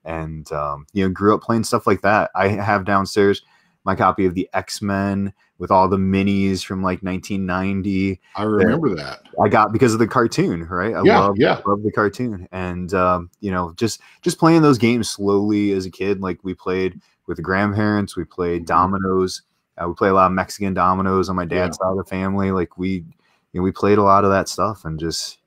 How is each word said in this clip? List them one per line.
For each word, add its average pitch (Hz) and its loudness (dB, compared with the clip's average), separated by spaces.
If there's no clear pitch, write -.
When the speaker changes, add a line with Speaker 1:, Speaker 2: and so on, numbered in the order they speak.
Speaker 1:
And, 80 -10
um, 73 -6
you 101 0
know, 95 0
grew 98 2
up 90 -2
playing 113 -2
stuff - -2
like 101 2
that. 101 2
I 95 2
have 101 0
downstairs 101 2
my 95 -2
copy 95 2
of 90 0
the 90 -4
X-Men 98 -4
with 87 -4
all 95 6
the 95 2
minis 98 0
from, 95 -8
like, 92 -4
nineteen 95 -6
ninety. 95 -2
Speaker 2:
I 101 -4
remember 107 2
that. 71 -10
Speaker 1:
I 104 4
got 107 4
because 113 4
of 110 0
the 113 4
cartoon, 117 0
right? 92 -2
I 90 -2
Speaker 2:
Yeah, 196 6
Speaker 1:
love, 98 2
Speaker 2:
yeah. 160 2
Speaker 1:
love 101 0
the 104 -2
cartoon. 104 -2
And, 90 -6
um, 90 2
you 101 -4
know, 90 -2
just, - -4
just 170 -2
playing 165 6
those 147 6
games 117 2
slowly 101 0
as 95 -2
a 92 -10
kid. 95 -4
Like, 92 -4
we 92 -6
played 92 -4
with 87 -8
the 87 -8
grandparents, 101 0
we 87 -6
played 87 -4
Speaker 2:
Mm-hmm. 82 -14
Speaker 1:
dominoes, 92 0
uh, 87 -6
we 87 -6
played 101 2
a 95 4
lot 95 6
of 92 2
Mexican 95 -4
dominoes 92 2
on 95 -4
my 90 -2
dad's 87 -2
Speaker 2:
Yeah. 92 -2
Speaker 1:
side 92 0
of 95 -4
the 95 -6
family. 95 -2
Like, 92 -4
we, 92 -4
you 92 -4
know, 90 -4
we 92 0
played 101 2
a 104 4
lot 98 6
of 98 4
that 95 2
stuff 101 -6
and 80 -8
just, - -8